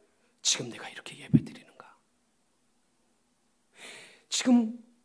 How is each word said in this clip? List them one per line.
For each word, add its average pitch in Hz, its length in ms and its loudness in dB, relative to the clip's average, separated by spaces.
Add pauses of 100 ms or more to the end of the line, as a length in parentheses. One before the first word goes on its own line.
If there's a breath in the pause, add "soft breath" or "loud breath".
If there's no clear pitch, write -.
(420)
지금 - 280 -2
내가 - 200 -14
이렇게 - 300 -16
예배드리는가? - 760 -2 (2250 soft breath)
지금 240 480 4 (280)